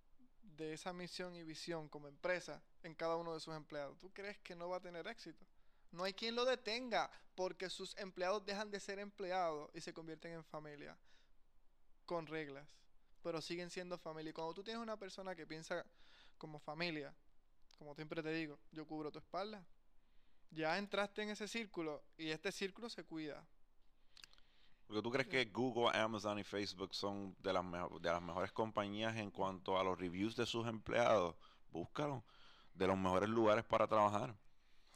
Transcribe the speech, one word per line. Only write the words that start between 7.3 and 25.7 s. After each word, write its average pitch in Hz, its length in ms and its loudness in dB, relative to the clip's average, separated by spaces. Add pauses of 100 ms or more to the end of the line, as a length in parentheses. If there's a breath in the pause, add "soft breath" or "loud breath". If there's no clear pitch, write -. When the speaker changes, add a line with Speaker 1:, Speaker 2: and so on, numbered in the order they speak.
Speaker 1:
porque 185 340 -2
sus - 280 -8
empleados 190 480 0
dejan 202 240 -2
de 202 100 -4
ser 196 200 -6
empleados 180 720 0
y 165 80 -10
se 175 120 -8
convierten 160 400 -10
en 165 100 -10
familia. 151 540 -12 (1120 soft breath)
Con 170 160 0
reglas, 147 420 -6 (540)
pero 165 180 -2
siguen 175 300 -4
siendo 180 300 -6
familia. 160 320 -8
Y - 20 -10
cuando 165 220 -4
tú 190 80 -8
tienes 226 180 -6
una 220 160 -4
persona 190 380 -6
que 156 100 -10
piensa 160 400 -2 (540 soft breath)
como 156 180 -10
familia, 151 560 -2 (640)
como 147 160 -12
siempre 156 300 -4
te 156 80 0
digo, 156 260 0 (140)
yo 156 160 -8
cubro 151 240 -2
tu 139 80 -8
espalda. 196 440 -4 (840)
Ya 160 300 4
entraste 202 420 2
en 208 80 0
ese 208 180 -4
círculo 170 540 -2 (160)
y 160 140 -2
este 160 200 -2
círculo 202 380 -4
se 185 140 -10
cuida. 156 420 -6 (1400 loud breath)
Speaker 2:
Porque 107 160 0
tú 117 80 0
crees 131 160 2
Speaker 1:
Sí. - 40 -12
Speaker 2:
que 131 200 4
Google, 117 440 4